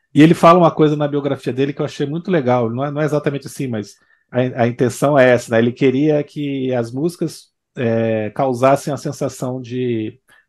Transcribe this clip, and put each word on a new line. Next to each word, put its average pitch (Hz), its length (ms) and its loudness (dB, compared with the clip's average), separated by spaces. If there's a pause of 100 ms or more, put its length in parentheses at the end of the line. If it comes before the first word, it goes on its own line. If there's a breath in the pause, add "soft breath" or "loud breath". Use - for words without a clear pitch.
(140)
E 143 80 6
ele 165 140 8
fala 175 240 6
uma 165 120 6
coisa 151 240 2
na 147 120 -2
biografia 139 440 -4
dele 139 220 -2
que - 80 -8
eu 147 40 -4
achei 143 200 -6
muito 160 240 -6
legal, 123 400 0
não 127 160 -4
é, 147 60 -6
não 143 100 -6
é 156 40 2
exatamente 147 420 -2
assim, 139 200 -8
mas 107 280 -8 (360)
a, 127 320 -2
a 117 40 4
intenção 127 500 0
é 127 120 6
essa, 120 220 2
né? 113 80 4
Ele 120 120 2
queria 143 520 2
que 139 500 -6
as 117 180 -4
músicas, 160 580 -6 (260)
é, 113 560 -2
causassem 135 600 0
a 131 60 -6
sensação 131 640 -8
de 120 580 -6 (300 soft breath)